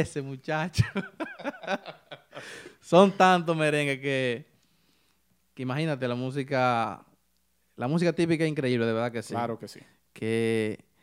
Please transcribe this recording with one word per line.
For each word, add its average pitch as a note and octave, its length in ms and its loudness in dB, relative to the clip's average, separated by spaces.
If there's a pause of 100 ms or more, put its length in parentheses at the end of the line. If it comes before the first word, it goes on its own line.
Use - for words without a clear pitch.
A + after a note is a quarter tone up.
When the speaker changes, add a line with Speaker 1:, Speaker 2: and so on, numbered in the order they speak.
Speaker 1:
ese, D3 140 -8
muchacho?". D#3 640 -4
<laughs> - 2000 -10
Son F#3 320 8
tantos F3+ 440 4
merengues D3 440 0
que, C3 460 -2 (1080)
que C3+ 80 -10
imagínate, C3 460 -2
la A#2+ 60 -2
música, B2+ 880 0 (720)
la A#2+ 120 -4
música E3 240 2
típica E3 320 2
es D#3 60 0
increíble, B2+ 360 0
de A2+ 60 0
verdad A#2 200 -2
que A#2 100 -6
sí. - 120 -10
Speaker 2:
Claro A#2 240 -4
que G#2 100 -14
sí. - 120 -20 (320)
Speaker 1:
Que A2+ 640 0 (240)